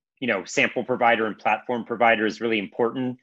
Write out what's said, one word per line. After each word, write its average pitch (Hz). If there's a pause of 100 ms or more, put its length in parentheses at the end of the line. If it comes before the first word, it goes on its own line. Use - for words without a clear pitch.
(200)
you 127
know, 98
sample 127
provider 117
and 101
platform 110
provider 113
is 101
really 113
important. 123